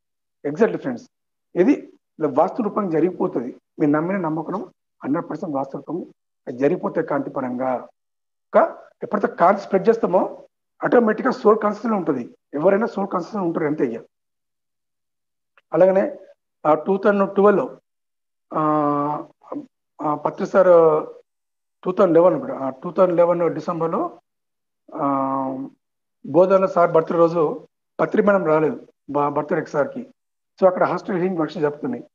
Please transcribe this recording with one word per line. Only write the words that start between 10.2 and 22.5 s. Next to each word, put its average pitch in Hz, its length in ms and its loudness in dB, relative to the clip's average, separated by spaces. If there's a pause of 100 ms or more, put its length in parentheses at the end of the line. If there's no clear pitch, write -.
ఆటోమేటిక్‌గా 233 480 2
సోల్ 208 280 4
కాన్షియస్‌లో 208 360 -2
ఉంటుంది, 151 340 -4 (240)
ఎవరైనా 196 320 2
సోల్ 196 220 -6
కాన్షియస్‌లో 190 340 -6
ఉంటారు, 170 240 -2
అంతే 151 200 -2
ఇక. 113 160 -6 (1700)
అలాగనే 190 420 2 (500)
ఆ 151 80 4
టూ 170 240 0
థౌజండ్ 196 380 0
ట్వెల్వ్, 196 340 4 (840)
ఆ, 160 80 -2 (1400)
ఆ 151 140 -2
పత్రి 160 320 -6
సార్ 185 200 4 (1160)
టూ 185 80 -2
థౌజండ్ 180 220 2
లెవెన్ 170 200 6
అనుకుంటా, 135 320 -6